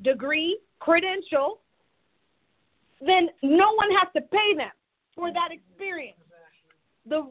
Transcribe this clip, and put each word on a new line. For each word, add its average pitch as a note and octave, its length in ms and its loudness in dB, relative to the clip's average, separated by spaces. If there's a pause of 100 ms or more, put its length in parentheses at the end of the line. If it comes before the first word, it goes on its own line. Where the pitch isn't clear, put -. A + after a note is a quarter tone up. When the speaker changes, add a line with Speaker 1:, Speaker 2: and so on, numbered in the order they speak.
Speaker 1:
degree, C#4+ 560 -2 (220)
credential, E4+ 800 0 (1400)
then E4+ 300 2 (120)
no F4 320 4
one G#4 180 0
has F#4 220 2
to D4+ 80 -2
pay G#4 320 0
them B3 180 -6 (420)
for E4+ 180 -8
that E4+ 200 -4
experience. E4 640 -14
Speaker 2:
Exactly. E3 520 -20 (360)
Speaker 1:
The D4+ 240 -2